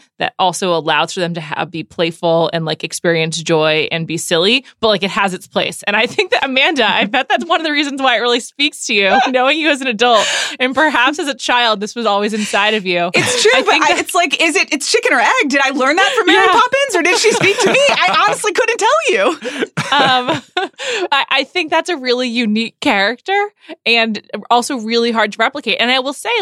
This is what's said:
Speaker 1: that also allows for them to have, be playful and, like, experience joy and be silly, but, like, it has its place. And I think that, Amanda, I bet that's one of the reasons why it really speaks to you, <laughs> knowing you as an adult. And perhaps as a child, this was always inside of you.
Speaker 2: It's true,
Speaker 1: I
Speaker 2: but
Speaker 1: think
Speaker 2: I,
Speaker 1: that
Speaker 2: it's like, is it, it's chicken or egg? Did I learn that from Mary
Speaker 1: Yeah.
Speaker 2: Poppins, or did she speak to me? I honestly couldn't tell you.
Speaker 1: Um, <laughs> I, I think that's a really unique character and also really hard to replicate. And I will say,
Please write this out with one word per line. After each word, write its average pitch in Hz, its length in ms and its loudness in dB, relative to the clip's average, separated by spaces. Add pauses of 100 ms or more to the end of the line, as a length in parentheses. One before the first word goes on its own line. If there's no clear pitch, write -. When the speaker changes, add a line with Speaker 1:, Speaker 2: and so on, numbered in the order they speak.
(180)
Speaker 1:
that 165 200 -2
also 185 340 0
allows 160 400 0
for 190 80 -6
them 170 140 -2
to 170 80 -8
have, 151 280 -6
be 160 120 -8
playful 165 720 0
and, 165 100 -4
like, 156 180 -6
experience 160 600 -2
joy 156 500 2
and 165 140 -4
be 160 100 -6
silly, 190 480 0 (160)
but, 226 80 2
like, 196 140 0
it 196 80 -2
has 196 240 -2
its - 120 -12
place. 175 360 -4
And 202 120 -2
I 220 120 2
think 370 240 -2
that, 480 160 0
Amanda, 269 440 2
I 226 140 0
bet 254 240 -2
that's 349 160 0
one 339 160 0
of 311 60 -4
the 311 40 -2
reasons 285 300 -2
why 262 160 2
it 202 40 0
really 240 200 0
speaks - 460 -4
to 233 80 -2
you, 196 200 4 (100)
<laughs> - 40 0
knowing 262 300 2
you 311 100 0
as 277 140 0
an 262 40 -4
adult. 226 400 2 (320)
And 254 160 -2
perhaps 285 440 2
as 311 100 -6
a 269 60 -4
child, 233 460 0
this 208 140 -8
was 233 120 -4
always 202 260 0
inside 214 400 0
of 208 140 -2
you. 175 260 0
Speaker 2:
It's 480 300 0
true, 427 120 4
Speaker 1:
I - 60 2
Speaker 2:
but 381 100 0
Speaker 1:
think 311 140 2
Speaker 2:
I, 311 40 2
Speaker 1:
that 339 100 0
Speaker 2:
it's - 160 -6
like, 370 260 0
is 320 160 0
it, 349 160 -2
it's - 180 -4
chicken 480 220 0
or 254 80 2
egg? 370 280 2
Did 277 140 0
I 269 100 2
learn 269 240 0
that 403 200 2
from - 100 2
Mary 381 200 4
Speaker 1:
Yeah. 370 60 4
Speaker 2:
Poppins, 494 440 2
or 330 60 2
did 359 160 2
she 453 140 2
speak 415 260 2
to 440 120 2
me? 508 100 4 (100)
I 359 360 2
honestly 427 280 -2
couldn't 453 240 0
tell 554 320 2
you. 208 160 2 (640)
Speaker 1:
Um, 262 500 0 (140)
<laughs> 403 560 -6
I, 277 160 2
I 277 160 0
think 339 240 -6
that's 320 220 -2
a 339 80 -4
really 254 300 -2
unique 226 520 -2
character 269 720 0 (340)
and 226 420 0 (220)
also 240 300 0
really 233 320 0
hard 214 220 0
to - 60 -14
replicate. 226 420 -2
And 233 100 2
I 262 80 2
will 269 160 -4
say, 415 280 -6